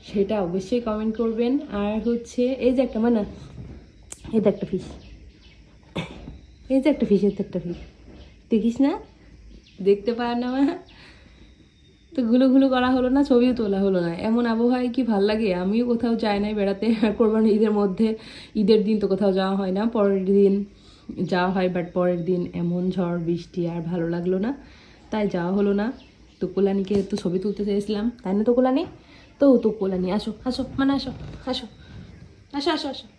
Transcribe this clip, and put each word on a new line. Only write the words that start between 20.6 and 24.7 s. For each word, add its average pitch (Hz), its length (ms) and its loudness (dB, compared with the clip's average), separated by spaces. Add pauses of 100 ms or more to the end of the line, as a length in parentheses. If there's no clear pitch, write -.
যাওয়া 185 240 0
হয়, 185 200 2
but 175 180 -2
পরের 180 320 0
দিন 180 160 0 (120)
এমন 175 280 -2 (100)
ঝড় 175 280 -2
বৃষ্টি, 170 480 -4
আর 170 140 -6
ভালো 170 280 -4
লাগলো 175 300 -2
না, 226 120 -2 (580)